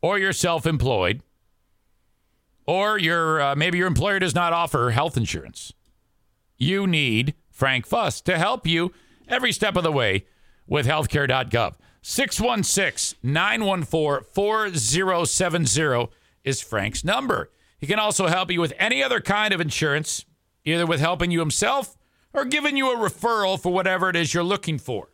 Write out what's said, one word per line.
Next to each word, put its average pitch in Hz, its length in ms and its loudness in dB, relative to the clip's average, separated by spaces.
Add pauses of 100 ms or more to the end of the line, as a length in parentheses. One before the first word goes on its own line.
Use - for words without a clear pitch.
or 190 180 0
you're 190 120 0
self-employed, 135 920 0 (1400)
or 208 340 0
you're, 160 420 2
uh, 139 140 2
maybe 175 240 0
your 180 80 2
employer 185 320 0
does 180 160 0
not 170 180 2
offer 147 380 0
health 143 260 0
insurance, - 560 -6 (840)
you 190 280 0
need 143 480 2 (160)
Frank 131 360 0
Fuss 202 360 0
to 180 160 0
help 208 300 0
you 165 260 0 (340)
every 247 240 0
step 196 240 0
of 180 80 2
the 160 80 2
way 107 340 2 (420)
with 147 180 0
healthcare 143 420 0
dot 131 220 0
gov. 117 260 0 (260)
Six - 380 -2
one 220 240 0
six, - 580 -2
nine 196 440 0
one 185 180 0
four, 147 380 0
four 208 480 -2
zero 170 560 0
seven 170 400 0
zero 120 440 0 (360)
is 135 160 -4
Frank's 104 420 -4
number. - 480 -2 (280)
He 143 80 -10
can 208 120 0
also 208 280 0
help 180 220 0
you 175 120 0
with 165 160 0
any 240 260 0
other 247 160 0
kind 208 340 0
of 180 60 -2
insurance, 151 640 -2 (400)
either 170 220 0
with 160 160 2
helping 170 300 0
you 170 80 2
himself 214 580 0 (360)
or 277 120 0
giving 285 320 0
you 262 140 2
a 247 40 0
referral 208 640 0
for 180 140 -2
whatever 185 360 2
it 175 60 -2
is 170 180 0
you're 175 100 0
looking 175 340 -2
for. 117 360 -8